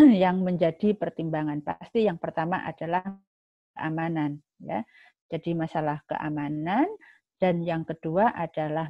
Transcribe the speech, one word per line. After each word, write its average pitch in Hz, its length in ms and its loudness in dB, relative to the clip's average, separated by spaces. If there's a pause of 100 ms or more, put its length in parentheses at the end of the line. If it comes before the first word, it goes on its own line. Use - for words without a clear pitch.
(220)
yang 185 240 4
menjadi 180 480 2
pertimbangan. 156 720 -4
Pasti 214 400 -2
yang 170 100 0
pertama 165 460 -4
adalah 170 400 -4 (720)
keamanan, 160 640 -4 (240)
ya. 208 240 -6 (420)
Jadi 170 280 -4
masalah 156 500 -4
keamanan, 151 800 -2 (540)
dan 175 240 2
yang 165 240 -2
kedua 165 480 0
adalah 156 540 -4